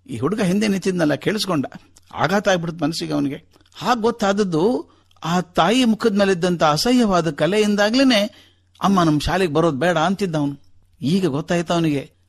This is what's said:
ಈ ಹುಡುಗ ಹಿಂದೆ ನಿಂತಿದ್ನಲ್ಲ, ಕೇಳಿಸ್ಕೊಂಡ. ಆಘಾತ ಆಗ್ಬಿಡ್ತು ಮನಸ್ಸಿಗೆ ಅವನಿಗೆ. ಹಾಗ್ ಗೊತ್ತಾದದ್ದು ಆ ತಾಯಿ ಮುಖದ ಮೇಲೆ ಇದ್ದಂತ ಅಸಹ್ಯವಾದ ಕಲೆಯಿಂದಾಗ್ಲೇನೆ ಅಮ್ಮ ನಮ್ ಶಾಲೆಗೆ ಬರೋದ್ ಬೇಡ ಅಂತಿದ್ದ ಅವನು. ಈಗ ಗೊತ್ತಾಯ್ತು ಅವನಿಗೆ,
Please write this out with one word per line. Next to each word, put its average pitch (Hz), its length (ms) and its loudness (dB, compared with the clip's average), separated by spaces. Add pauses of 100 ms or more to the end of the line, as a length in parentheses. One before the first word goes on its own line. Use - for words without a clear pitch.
ಈ 127 120 -10
ಹುಡುಗ 175 220 -2
ಹಿಂದೆ 208 280 0
ನಿಂತಿದ್ನಲ್ಲ, 180 460 -2
ಕೇಳಿಸ್ಕೊಂಡ. 175 520 -2 (480)
ಆಘಾತ 190 340 0
ಆಗ್ಬಿಡ್ತು 170 360 -2
ಮನಸ್ಸಿಗೆ 160 280 -4
ಅವನಿಗೆ. 143 320 -4 (300)
ಹಾಗ್ 226 280 -2
ಗೊತ್ತಾದದ್ದು 208 880 0 (340)
ಆ 175 160 0
ತಾಯಿ 196 440 2
ಮುಖದ 220 300 0
ಮೇಲೆ 196 180 2
ಇದ್ದಂತ 180 320 0
ಅಸಹ್ಯವಾದ 180 680 2
ಕಲೆಯಿಂದಾಗ್ಲೇನೆ 208 1200 0 (320)
ಅಮ್ಮ 185 200 4
ನಮ್ 151 180 4
ಶಾಲೆಗೆ 170 320 0
ಬರೋದ್ 156 280 0
ಬೇಡ 170 180 0
ಅಂತಿದ್ದ 180 380 -2
ಅವನು. 143 240 -4 (420)
ಈಗ 185 240 0
ಗೊತ್ತಾಯ್ತು 165 480 -2
ಅವನಿಗೆ, 151 380 -2 (160)